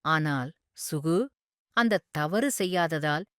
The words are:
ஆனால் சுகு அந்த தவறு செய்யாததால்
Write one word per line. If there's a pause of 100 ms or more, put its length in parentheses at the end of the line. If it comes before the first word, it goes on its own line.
ஆனால் (240)
சுகு (460)
அந்த
தவறு
செய்யாததால் (140)